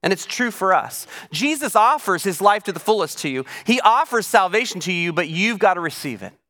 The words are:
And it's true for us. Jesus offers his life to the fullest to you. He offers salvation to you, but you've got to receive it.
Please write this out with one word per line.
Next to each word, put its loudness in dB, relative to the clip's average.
And 2
it's -6
true -4
for 0
us. -2
Jesus -2
offers 0
his -4
life 2
to -6
the -8
fullest -2
to -6
you. -6
He 2
offers 2
salvation 4
to -4
you, 0
but 0
you've 0
got 6
to -2
receive -6
it. -14